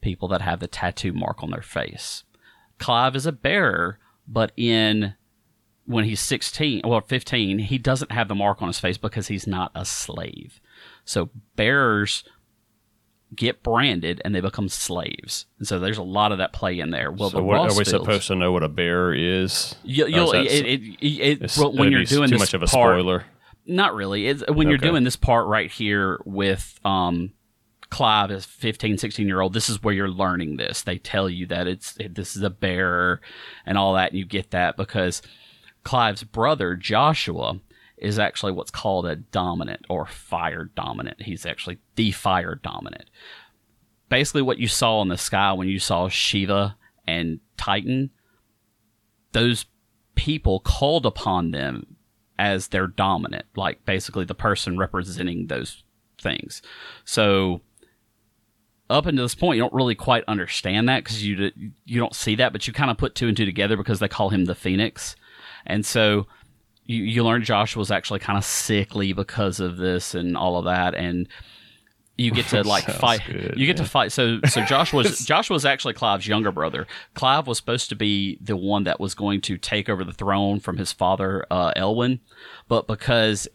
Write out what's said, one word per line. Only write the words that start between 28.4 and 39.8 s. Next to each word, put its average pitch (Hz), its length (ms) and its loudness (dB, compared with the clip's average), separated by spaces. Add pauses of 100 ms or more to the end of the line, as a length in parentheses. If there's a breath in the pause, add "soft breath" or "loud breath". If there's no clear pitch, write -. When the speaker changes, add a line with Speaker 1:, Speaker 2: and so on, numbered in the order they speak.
Speaker 1:
fifteen, 107 520 -2
sixteen-year-old, 95 560 0
this 113 160 0
is 104 140 -4
where 104 100 2
you're 98 160 0
learning 90 480 -2
this. - 240 -6
They 90 160 -4
tell 98 320 -2
you 90 180 -6
that 87 200 -2
it's, - 300 -6
it, 101 180 -10
this 98 200 -8
is 98 60 -6
a 101 80 0
bearer 90 720 0 (440 loud breath)
and 98 120 0
all 98 160 4
that, 92 180 2
and 92 80 -6
you 95 60 -6
get 95 260 -6
that 87 240 0
because 92 460 -2 (600 loud breath)
Clive's 113 400 0
brother, 113 520 0
Joshua, 92 840 0 (380 soft breath)
is 104 220 -2
actually 101 320 0
what's 90 200 -6
called 92 340 -2
a 80 100 -4
dominant 85 720 -4